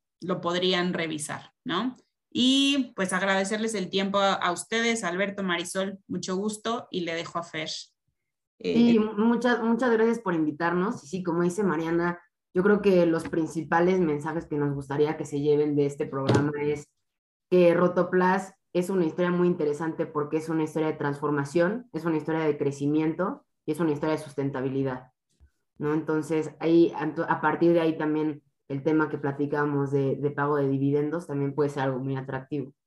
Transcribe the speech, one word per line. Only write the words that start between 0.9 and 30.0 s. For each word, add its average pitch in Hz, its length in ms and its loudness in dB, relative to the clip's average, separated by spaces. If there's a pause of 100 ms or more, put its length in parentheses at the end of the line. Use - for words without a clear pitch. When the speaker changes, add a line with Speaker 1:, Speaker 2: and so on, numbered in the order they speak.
Speaker 1:
revisar, 151 580 -8 (120)
¿no? 220 340 -4 (400)
Y 269 600 2
pues 190 160 -2
agradecerles 196 640 0
el 180 140 -4
tiempo 196 280 0
a, 196 160 2
a 175 180 0
ustedes, 226 540 -2
Alberto, 196 360 -4
Marisol, 190 640 -4
mucho 185 300 -6
gusto 214 560 -4
y 180 80 -4
le 165 160 -4
dejo 165 240 -8
a 170 40 -6
Fer. 156 260 -8 (920)
Eh, - 140 -2
Speaker 2:
Sí, 233 260 6
muchas, 226 640 2
muchas 233 300 2
gracias 226 260 2
por 180 140 -2
invitarnos. 170 720 0
Y - 20 -20
sí, 185 160 -6
como 175 200 0
dice 180 200 0
Mariana, 170 560 0 (340)
yo 185 80 2
creo 202 200 4
que 180 240 6
los 165 240 0
principales 170 720 2
mensajes 151 460 -2
que 151 100 -4
nos 143 160 0
gustaría 143 420 0
que 151 100 -8
se 143 140 -4
lleven 147 380 2
de 143 80 4
este 143 220 -4
programa 139 440 2 (100)
es 147 280 -4 (600)
que 175 240 6
Rotoplas 180 800 2 (200)
es 180 160 -2
una 185 160 2
historia 175 260 0
muy 175 160 4
interesante 160 580 -2
porque 147 300 -4
es 160 140 -4
una 160 140 0
historia 156 260 -2
de 147 80 -4
transformación, 147 960 0
es 156 100 -6
una 165 140 0
historia 160 240 -2
de 147 160 0
crecimiento 151 880 -2 (200)
y 151 60 -2
es 151 80 -4
una 160 140 2
historia 156 240 -2
de 151 40 -8
sustentabilidad, 135 920 -4 (640)
¿no? 147 160 -2
Entonces, 156 680 -2
ahí, 165 340 6
a 156 460 -2
partir 160 320 4
de 170 80 6
ahí 160 180 0
también 151 440 -2 (260)
el 139 140 -4
tema 156 280 2
que 143 100 -6
platicábamos 143 720 -2
de, 135 240 0